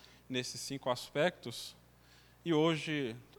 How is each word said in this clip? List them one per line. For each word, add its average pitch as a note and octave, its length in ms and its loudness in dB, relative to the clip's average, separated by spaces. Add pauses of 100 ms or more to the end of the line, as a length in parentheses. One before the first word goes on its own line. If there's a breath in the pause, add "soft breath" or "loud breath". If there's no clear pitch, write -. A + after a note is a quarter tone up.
(280 loud breath)
nesses B2+ 320 -4
cinco C#3 300 -6
aspectos, - 840 -2 (680 soft breath)
e E3+ 80 0
hoje D3+ 640 2 (240)